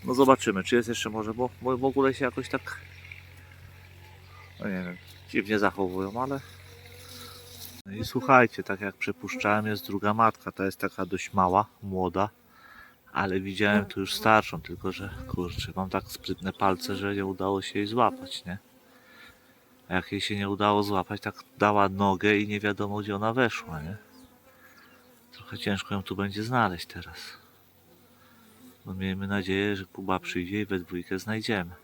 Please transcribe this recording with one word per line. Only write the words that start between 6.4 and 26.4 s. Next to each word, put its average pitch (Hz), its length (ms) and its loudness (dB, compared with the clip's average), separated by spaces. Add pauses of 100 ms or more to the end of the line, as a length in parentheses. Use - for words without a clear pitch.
No 98 60 -14
i 107 140 -6
słuchajcie, 127 580 6
tak 98 180 -6
jak 98 140 -4
przypuszczałem, 104 720 0
jest 107 220 -4
druga 101 260 0
matka. 110 380 2
Ta 95 140 -4
jest 95 140 -4
taka 95 260 -4
dość 90 280 -6
mała, 95 320 4 (180)
młoda, 92 460 0 (840)
ale 98 260 -2
widziałem 101 460 2
tu 98 140 -10
już 98 140 -4
starszą, 92 480 4
tylko 92 300 -6
że, 98 180 -8 (180)
kurczę, - 480 -4
mam 95 140 -4
tak 95 180 -2
sprytne - 460 -8
palce, 95 420 0
że 101 200 -4
nie 98 100 -2
udało 95 360 0
się - 180 -4
jej 104 80 0
złapać, 117 580 0
nie? 180 120 -8 (1300)
A 87 40 -4
jak 92 180 -2
jej 101 100 -2
się 107 140 -4
nie 101 140 -2
udało 104 340 4
złapać, 101 380 -2
tak 104 140 -8 (220)
dała 104 320 6
nogę 101 480 4
i 104 100 0
nie 104 120 -4
wiadomo, 101 400 -2
gdzie 101 160 -4
ona 107 180 -2
weszła, 120 480 0
nie? 92 160 -8 (1300)
Trochę - 260 -14
ciężko 101 360 -2
ją 98 100 -4
tu 98 120 -6
będzie 101 280 -2